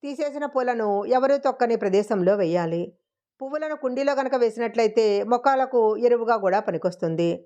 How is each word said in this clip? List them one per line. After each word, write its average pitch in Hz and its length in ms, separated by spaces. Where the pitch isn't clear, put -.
తీసేసిన 285 440
పూలను 247 420
ఎవరూ 254 320
తొక్కని 254 400
ప్రదేశంలో 196 600
వేయాలి. 170 460
పువ్వులను 302 360
కుండీలో 277 380
గనక 262 200
వేసినట్లయితే 226 720
మొక్కలకు 254 600
ఎరువుగా 233 400
కూడా 196 240
పనికొస్తుంది. 170 680